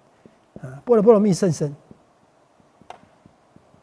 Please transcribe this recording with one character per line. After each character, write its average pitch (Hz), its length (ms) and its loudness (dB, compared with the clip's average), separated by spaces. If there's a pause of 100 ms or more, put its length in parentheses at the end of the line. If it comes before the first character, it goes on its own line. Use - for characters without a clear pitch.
(600)
啊， 135 240 -18
般 240 100 0
若 214 80 2
波 233 100 6
罗 208 60 4
蜜 202 140 2
甚 175 180 -2
深。 147 240 -6 (2000)